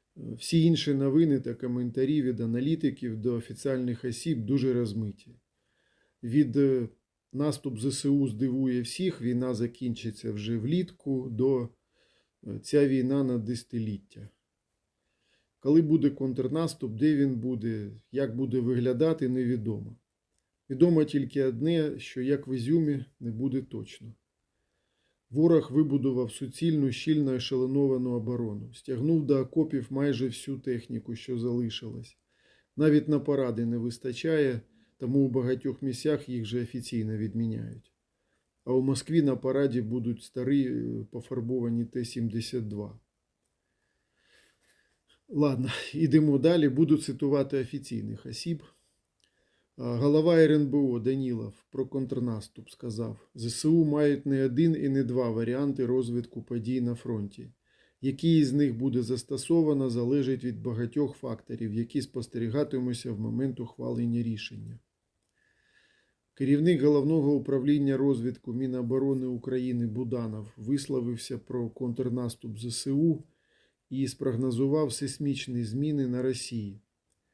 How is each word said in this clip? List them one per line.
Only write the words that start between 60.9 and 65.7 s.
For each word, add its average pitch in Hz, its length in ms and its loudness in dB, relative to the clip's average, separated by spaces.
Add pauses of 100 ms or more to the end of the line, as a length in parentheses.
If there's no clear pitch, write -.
факторів, 113 580 -8
які 117 280 -2
спостерігатимуться 123 1080 -4
в 104 80 -6
момент 123 400 -2
ухвалення 120 640 -2
рішення». 110 560 -8 (1500)